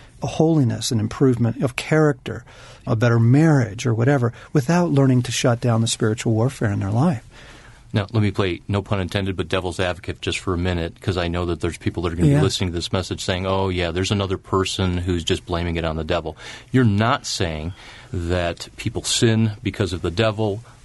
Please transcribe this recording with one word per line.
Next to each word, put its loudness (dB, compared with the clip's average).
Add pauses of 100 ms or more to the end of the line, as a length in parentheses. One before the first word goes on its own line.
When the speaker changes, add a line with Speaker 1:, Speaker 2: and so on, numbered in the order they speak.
(240)
Speaker 1:
holiness 2
and 0
improvement 2
of -2
character, 0 (440)
a 0
better 4
marriage 4
or 2
whatever, 2 (180)
without 2
learning 4
to -4
shut 0
down 2
the 0
spiritual 0
warfare 0
in -2
their -4
life. 0 (720)
Speaker 2:
Now, 0
let 2
me 2
play, -2
no 0
pun -2
intended, -2
but -6
devil's -2
advocate -4
just -4
for -4
a -2
minute, -4
'cause -4
I -2
know -2
that -4
there's -4
people -6
that -2
are -6
gonna 4
be 4
Speaker 1:
Yeah. 4
Speaker 2:
listening 0
to -6
this -6
message -4
saying, -2
"Oh, 0
yeah, -2
there's -2
another 0
person -2
who's -2
just -2
blaming -4
it -2
on -2
the -4
devil." -4 (340)
You're 4
not 2
saying -4 (400)
that -2
people -6
sin 2 (100)
because -2
of -6
the -2
devil, -2 (220)